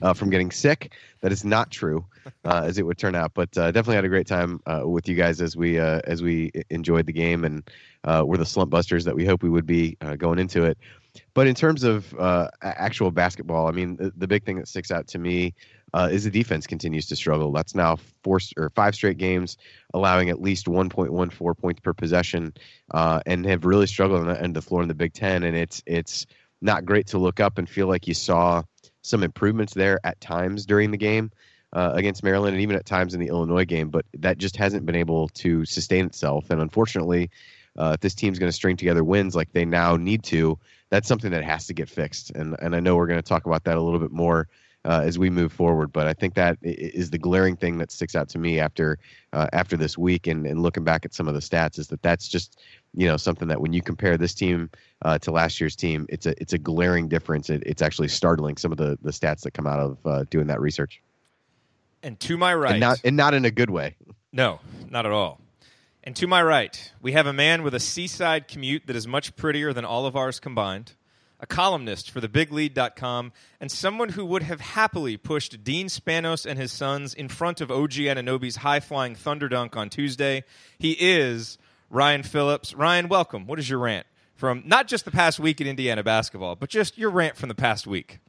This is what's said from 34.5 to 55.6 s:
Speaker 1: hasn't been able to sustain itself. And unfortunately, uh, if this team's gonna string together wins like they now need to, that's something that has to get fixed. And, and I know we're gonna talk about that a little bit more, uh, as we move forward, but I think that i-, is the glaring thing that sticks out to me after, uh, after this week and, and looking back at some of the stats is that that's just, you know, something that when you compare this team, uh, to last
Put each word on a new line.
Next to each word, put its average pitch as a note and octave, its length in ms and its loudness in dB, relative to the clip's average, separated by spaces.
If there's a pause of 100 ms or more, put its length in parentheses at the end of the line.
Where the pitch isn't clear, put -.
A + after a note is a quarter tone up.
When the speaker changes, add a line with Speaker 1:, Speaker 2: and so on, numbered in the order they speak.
Speaker 1:
hasn't G2 300 0
been E2+ 100 0
able E2 320 0
to E2 380 0
sustain F#2 400 0
itself. D2+ 440 -4
And D#2+ 120 2
unfortunately, F2 680 0 (480)
uh, D#2 180 2
if D#2+ 40 -6
this F#2+ 160 0
team's F#2+ 240 0
gonna F2 140 0
string F2+ 240 0
together E2+ 260 2
wins F#2 320 2
like E2 160 -2
they E2+ 140 2
now E2+ 320 4
need G#2 260 0
to, D#2+ 340 2 (320)
that's G#2 200 0
something A2 220 0
that E2 120 -2
has D#2 240 -4
to F2+ 60 -8
get D#2 160 -6
fixed. - 420 -6
And, D#2 300 -6
and E2+ 120 -2
I F2 60 0
know F2 160 4
we're E2+ 120 4
gonna E2+ 140 0
talk E2+ 240 0
about D#2+ 200 0
that E2 100 2
a E2 60 2
little E2+ 180 2
bit D#2+ 140 -2
more, E2 340 2 (360)
uh, D#2+ 220 2
as E2+ 140 0
we F#2 100 4
move F2 240 2
forward, D#2+ 400 2
but D2+ 140 2
I D#2+ 60 0
think F#2 200 -2
that F2 320 2
i-, - 20 -2
is E2 440 -6
the E2 80 -4
glaring F2+ 360 4
thing E2+ 220 -2
that E2 140 -6
sticks - 240 -8
out D2+ 140 -2
to E2+ 100 -6
me E2 200 0
after, D#2 380 0 (340)
uh, D2+ 220 0
after F2+ 240 0
this D#2 180 -2
week F2 300 0
and, D#2+ 220 -2
and D#2+ 160 -2
looking E2 200 0
back D#2+ 220 0
at - 80 -12
some E2 140 -4
of D2+ 80 -2
the D2 40 -4
stats D#2+ 380 -2
is D#2 120 -10
that D2+ 120 -10
that's E2+ 260 0
just, - 320 -6 (360)
you F2+ 100 2
know, D#2+ 100 4
something E2 340 -2
that C#2 120 0
when E2 120 -2
you F2 100 0
compare E2+ 340 0
this E2+ 160 0
team, E2+ 380 -2 (320)
uh, D#2 160 2
to - 120 -4
last E2 300 2